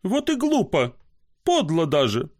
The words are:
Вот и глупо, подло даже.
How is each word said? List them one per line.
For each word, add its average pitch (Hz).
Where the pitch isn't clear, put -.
Вот 277
и 311
глупо, 233
подло 170
даже. 135